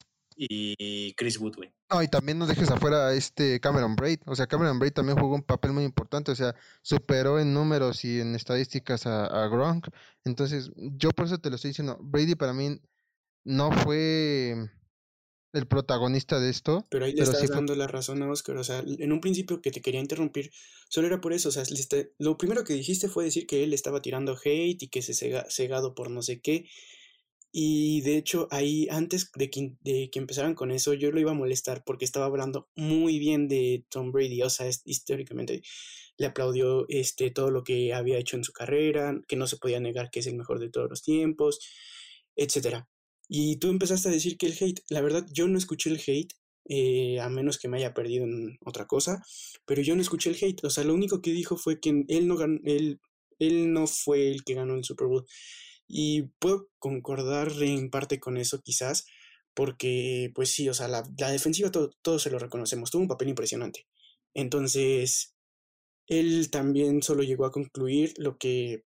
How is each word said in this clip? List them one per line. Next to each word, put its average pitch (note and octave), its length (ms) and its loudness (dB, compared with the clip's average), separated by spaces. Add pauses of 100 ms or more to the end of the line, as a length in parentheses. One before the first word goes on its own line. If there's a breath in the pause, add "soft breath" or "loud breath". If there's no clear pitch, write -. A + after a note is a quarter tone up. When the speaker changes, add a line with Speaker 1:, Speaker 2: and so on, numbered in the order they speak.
(340)
Speaker 1:
y G#2 800 -6
Chris A2+ 240 -2
Goodwin. G#2+ 340 -8 (160)
Speaker 2:
No, E3+ 140 4
y D3+ 60 2
también C#3+ 300 2
no E3+ 80 0
dejes D#3 240 4
afuera D3 360 4
a C3 80 4
este C3+ 460 2
Cameron C3 340 2
Braid. D3+ 320 0
O C#3 80 -4
sea, B2+ 140 0
Cameron D3 320 4
Braid C#3 120 4
también C#3 240 2
jugó C#3+ 200 4
un C#3+ 80 -2
papel C#3 280 2
muy C#3+ 120 2
importante. C#3+ 480 -2
O A#2+ 40 0
sea, B2 200 0 (260 loud breath)
superó C#3 560 4
en D3 160 4
números C#3+ 500 2
y A#2+ 160 0
en A#2 140 -2
estadísticas B2 720 -2
a, G#2+ 200 0
a G#2+ 220 0
Gronk. D#3 380 2 (380 loud breath)
Entonces, C3+ 520 -2
yo C#3 340 0
por E3+ 160 0
eso F3 120 -2
te D#3+ 100 -4
lo B2+ 80 -4
estoy C#3+ 140 -6
diciendo. C#3 300 -4
Brady D3 340 2
para C#3 180 0
mí C#3 280 -2 (640)
no C#3 260 4
fue D3 840 2 (1000)
el C3 100 0
protagonista C3 720 2
de B2+ 120 2
esto, D#3 400 0
Speaker 3:
Pero C3 160 0
ahí C3+ 60 -2
le D3+ 60 0
Speaker 2:
pero D3+ 60 6
Speaker 3:
estás C3+ 160 4
Speaker 2:
sí C3+ 60 4
fue C#3+ 100 2
Speaker 3:
dando C#3+ 180 0
la C#3 120 0
razón C#3 360 -4
a C#3 80 -2
Oscar. C#3 280 -4
O B2+ 60 -4
sea, B2+ 220 -4
en D3 240 -4
un D#3 120 2
principio F#3 400 -2
que C#3 80 0
te A#2+ 100 -10
quería C3 200 -2
interrumpir, D3 500 -2 (400 loud breath)
solo D#3+ 160 2
era F#3 160 0
por E3+ 100 0
eso. E3+ 160 0
O C#3+ 40 0
sea, C3+ 180 -2
le C#3 100 -6
está, C#3 160 0 (220)
lo D#3 180 2
primero A3 260 0
que D#3 120 -2
dijiste F3+ 340 -2
fue F3 160 0
decir E3 220 -2
que C#3+ 180 2
él D3+ 80 2
estaba C#3 300 -2
tirando C3 340 -4
hate E3+ 460 0
y B2+ 60 -12
que B2+ 120 -4
se B2 140 -6
cega-, B2+ 340 -2
cegado C3 460 -2
por B2 160 -8
no B2 100 -6
sé A#2+ 220 -6
qué. D#3+ 240 -2 (840 loud breath)
Y D3+ 500 2
de D3 160 2
hecho, D3+ 320 -2
ahí, D3 400 0
antes E3+ 440 -2
de C3+ 140 -2
que, C3+ 320 -6
de C3+ 300 -2
que - 80 -6
empezaran C#3 360 -2
con C3 180 -4
eso, C3 200 0
yo C#3+ 180 2
lo D#3 100 2
iba D#3 100 4
a D#3 40 0
molestar C3 520 -2
porque C3 180 -4
estaba C3+ 220 -2
hablando C3+ 480 -4
muy D#3+ 440 2
bien D3 300 2
de B2+ 400 0
Tom B2+ 240 -6
Brady. B2+ 300 0
O B2+ 80 0
sea, B2+ 160 -4
es, B2+ 180 -4
históricamente C3+ 800 -6 (560 loud breath)
le C#3 80 -2
aplaudió, C3 640 0
este, C3 400 -2
todo C3+ 200 0
lo B2 140 0
que B2 300 0
había B2 240 0
hecho B2 180 -4
en A#2+ 80 -4
su - 80 -8
carrera, C#3+ 720 0
que C#3+ 100 -4
no C3 100 -2
se C3 100 -4
podía B2 240 -2
negar A#2+ 300 -4
que B2 100 -6
es A#2+ 60 -4
el B2 100 -4
mejor A#2+ 240 -4
de A#2+ 80 -6
todos B2 220 -2
los B2+ 120 -10
tiempos, D#3 580 2 (760 loud breath)
etcétera. B2 520 -2 (400)
Y D3+ 280 0
tú F#3 140 2
empezaste F#3 380 2
a F3 40 2
decir E3 260 0
que F3 80 0
el E3 120 0
hate, F#3 300 0
la D3 120 -2
verdad, D#3 320 2
yo E3 160 2
no F#3+ 100 4
escuché E3 320 -2
el D#3 140 -2
hate, C#3+ 280 -2 (360)
eh, B2+ 520 2
a B2 80 -4
menos C3 300 -2
que B2+ 100 -8
me B2 100 -2
haya B2 160 -4
perdido A#2+ 300 -2
en A#2 400 -6
otra A2+ 220 -10
cosa, F3+ 360 0 (440 loud breath)
pero C#3 160 0
yo D#3 140 2
no F#3 60 4
escuché F3 280 -2
el F3+ 100 -2
hate. F#3+ 240 -2
O C#3+ 60 0
sea, C#3+ 140 -2
lo D#3+ 100 4
único G3 260 2
que E3+ 120 -2
dijo F3 240 0
fue D#3+ 240 -2
que D3 280 2
él F3 200 4
no F3 80 2
gan-, D#3 280 0
él, D3 360 0 (380)
él E3 340 4
no D#3+ 140 2
fue C#3+ 440 2
el C#3 140 -6
que C3 100 -4
ganó C3 200 -2
el C3 100 -4
Super C3 240 -2
Bowl. B2+ 180 2 (640 loud breath)
Y D3+ 340 2 (180)
puedo G3 280 0 (100)
concordar C3+ 720 -2 (120)
en C#3 280 0
parte C3+ 300 -2
con B2 160 -4
eso, B2 260 -2
quizás, C3 440 -2 (480 loud breath)
porque, B2+ 800 -2
pues C3 160 0
sí, C#3+ 180 0
o B2+ 60 -2
sea, B2 140 -4
la, A#2 160 -4 (140)
la C3+ 120 0
defensiva, E3 400 2
todo, D#3 200 2 (120)
todos E3 200 2
se D3 80 -2
lo B2+ 80 -2
reconocemos, A#2+ 520 -6
tuvo F3 120 2
un F#3 60 0
papel C3 200 -2
impresionante. A2+ 580 -6 (480 soft breath)
Entonces, C3+ 1000 0 (760)
él E3 420 4
también C#3+ 520 4
solo C#3+ 200 2
llegó C3 240 2
a C3+ 60 -2
concluir C#3 640 0
lo C#3+ 200 -2
que B2+ 500 -2